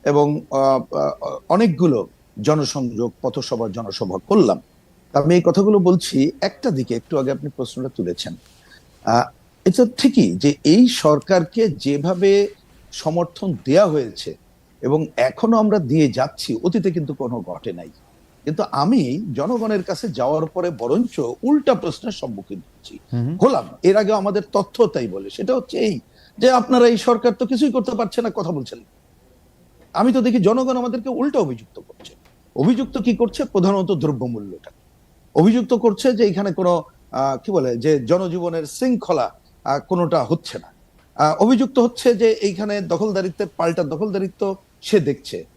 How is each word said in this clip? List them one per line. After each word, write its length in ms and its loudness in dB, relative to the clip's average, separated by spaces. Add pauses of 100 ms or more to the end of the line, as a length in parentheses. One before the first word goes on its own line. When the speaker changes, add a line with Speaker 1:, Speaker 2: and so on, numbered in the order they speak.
Speaker 1:
এবং, 380 2 (100)
আহ, 60 -2
আহ, 800 -2 (120)
অনেকগুলো 580 2 (340)
জনসংযোগ, 800 -2
পথসভা, 480 -6
জনসভা 480 -8 (100)
করলাম। 340 4 (500)
তা 80 2
আমি 160 4
এই 100 4
কথাগুলো 340 4
বলছি 520 2 (100)
একটা 300 -4
দিকে, 240 -2
একটু 240 -4
আগে 120 -2
আপনি 180 -8
প্রশ্নটা 400 -8
তুলেছেন, 460 -8 (680)
আহ, 180 2 (420)
এটা 200 4 (120)
ঠিকই 340 4
যে 220 0 (100)
এই 240 6
সরকারকে 840 2
যেভাবে 760 0 (440)
সমর্থন 640 -4 (100)
দেয়া 200 6
হয়েছে 520 -4 (440)
এবং 240 0 (120)
এখনো 400 2
আমরা 220 2
দিয়ে 280 2
যাচ্ছি, 560 -4
অতীতে 280 0
কিন্তু 220 -6
কোনো 260 -6
ঘটে 340 -12
নাই। 160 -16 (560)
কিন্তু 260 -4
আমি 640 0
জনগণের 500 -2
কাছে 260 -6
যাওয়ার 360 -2
পরে 240 -4
বরঞ্চ 500 -2 (240)
উল্টা 300 2
প্রশ্নের 380 -6
সম্মুখীন 480 -12
হচ্ছি, 400 -20 (140)
Speaker 2:
হুম। 280 -4
Speaker 1:
হলাম। 260 2 (160)
এর 140 6
আগেও 180 2
আমাদের 260 -2 (100)
তথ্য 360 0
তাই 200 -4
বলে, 220 -10
সেটা 260 -4
হচ্ছে 220 -6
এই 220 0 (380)
যে, 140 4
"আপনারা 360 4
এই 100 4
সরকার 340 2
তো 140 -4
কিছুই 260 0
করতে 240 -2
পারছে 260 -2
না, 140 -4
কথা 160 -4
বলছেন।" 280 -8 (1120)
আমি 200 2
তো 80 2
দেখি 180 2
জনগণ 380 2
আমাদেরকে 320 -6
উল্টা 300 0
অভিযুক্ত 400 -6
করছে। 340 -20 (420)
অভিযুক্ত 420 0
কি 180 0
করছে? 280 -2
প্রধানত 480 0
দ্রব্যমূল্যটা 800 -6 (640)
অভিযুক্ত 380 4
করছে 400 2
যে 140 2
এখানে 260 -2
কোনো, 300 0 (280)
আহ, 260 -2
কি 140 -8
বলে, 260 0
যে 280 0
জনজীবনের 600 -2
শৃঙ্খলা, 640 -2 (320)
আহ, 160 -2
কোনোটা 440 -2
হচ্ছে 360 -6
না। 120 -20 (440)
আহ, 280 2
অভিযুক্ত 360 2
হচ্ছে 360 2
যে 160 2
এইখানে 500 -4
দখলদারিত্বের 640 -4 (100)
পাল্টা 260 0
দখলদারিত্ব 720 -4 (260)
সে 180 2
দেখছে। 460 -4 (120)